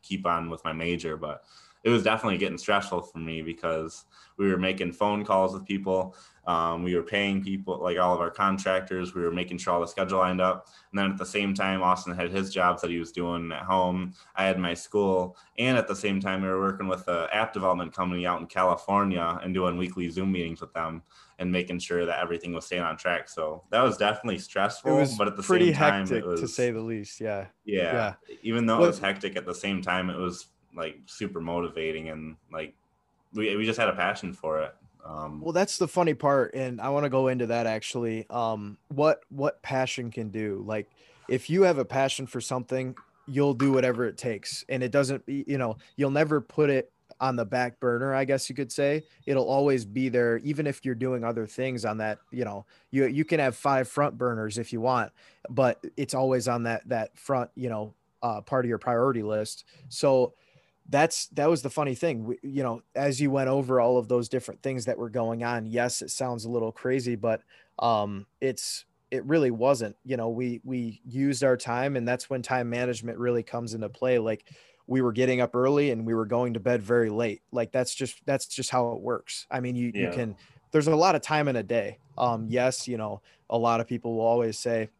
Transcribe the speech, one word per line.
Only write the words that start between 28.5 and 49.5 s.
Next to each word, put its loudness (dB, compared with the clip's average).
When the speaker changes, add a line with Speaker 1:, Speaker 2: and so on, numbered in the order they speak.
Speaker 1:
though 6
it 8
Speaker 2:
Well 6
Speaker 1:
was 0
hectic, -2
at -4
the -6
same -4
time, 0
it -6
was, -6
like, -8
super -8
motivating, -4
and, -12
like, -10
we, 0
we 0
just -2
had 4
a 0
passion -2
for -4
it. -8
Um, -10
Speaker 2:
Well, -6
that's 0
the 0
funny 2
part, 2
and -6
I -4
wanna 0
go 4
into 0
that 0
actually. -4
Um, -4
what, 2
what -4
passion -2
can -8
do. -4
Like, -6
if -2
you 6
have 6
a 0
passion 0
for -6
something, -4
you'll 2
do 2
whatever 4
it -4
takes, -6
and -2
it -2
doesn't, 2
y-, -6
you -2
know, -2
you'll 0
never 2
put 2
it 0
on 2
the 0
back -2
burner, 0
I 2
guess 0
you -10
could -4
say. 0
It'll 2
always 4